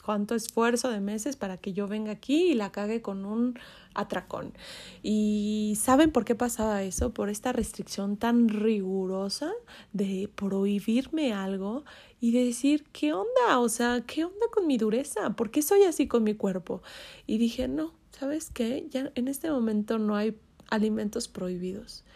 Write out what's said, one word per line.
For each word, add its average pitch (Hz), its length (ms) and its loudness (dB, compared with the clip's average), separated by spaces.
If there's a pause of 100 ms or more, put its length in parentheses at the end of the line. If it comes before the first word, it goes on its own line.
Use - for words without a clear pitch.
cuánto 208 320 -2
esfuerzo 233 540 0
de 214 100 -2
meses 214 360 -4
para 190 220 -6
que 196 160 -8
yo 202 140 -4
venga 214 240 -4
aquí 311 400 2
y - 20 4
la 208 180 0
cague 208 300 -4
con 196 240 -6
un 233 320 0 (380)
atracón". - 580 -6 (480)
¿Y 214 800 0
saben 294 300 6
por 233 140 2
qué 233 100 2
pasaba 220 480 0
eso? 208 300 -2
Por 208 160 -2
esta 208 240 -4
restricción 208 640 -4
tan 233 320 4
rigurosa 196 1000 0 (420)
de 196 420 -2
prohibirme 202 1000 0
algo 196 520 -4 (360)
y 233 100 2
de 247 140 4
decir, 277 460 2
"¿Qué 302 220 0
onda? 427 460 4
O 240 100 4
sea, 240 360 0
¿qué 320 200 -2
onda 403 280 -2
con 381 140 2
mi 269 100 2
dureza? 233 540 0
¿Por 233 200 -2
qué 302 100 2
soy 403 220 6
así 320 240 4
con 233 160 2
mi 208 120 2
cuerpo?". 190 480 -4 (420)
Y 220 140 0
dije, 233 280 0
"No, 311 260 -4 (180)
¿sabes 294 400 -6
qué? 247 400 -4
Ya 262 240 -4
en 247 120 -2
este 277 220 -4
momento 226 500 0
no 208 160 0
hay 214 220 -2 (320)
alimentos 214 580 0
prohibidos. 185 760 -8 (120)